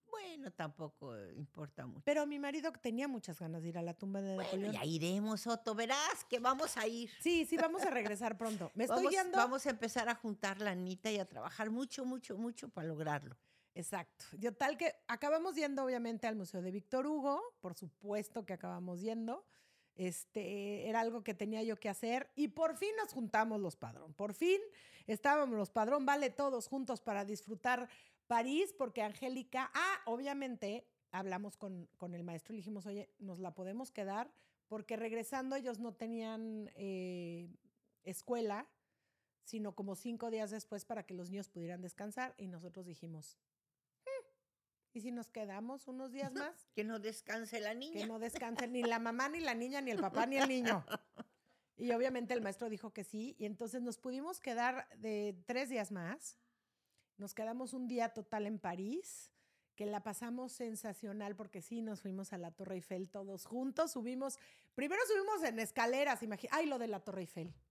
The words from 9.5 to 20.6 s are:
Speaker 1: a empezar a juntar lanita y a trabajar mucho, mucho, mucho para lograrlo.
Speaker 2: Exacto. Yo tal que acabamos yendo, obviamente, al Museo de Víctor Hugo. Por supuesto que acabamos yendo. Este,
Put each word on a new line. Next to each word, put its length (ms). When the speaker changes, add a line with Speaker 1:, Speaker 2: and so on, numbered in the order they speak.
Speaker 1:
a 40
empezar 380
a 60
juntar 460
lanita 500
y 80
a 60
trabajar 460
mucho, 340
mucho, 340
mucho 300
para 200
lograrlo. 480
Speaker 2:
Exacto. 500
Yo 160
tal 220
que 160
acabamos 480
yendo, 300
obviamente, 420
al 100
Museo 260
de 80
Víctor 360
Hugo. 340
Por 140
supuesto 680
que 80
acabamos 480
yendo. 460
Este, 960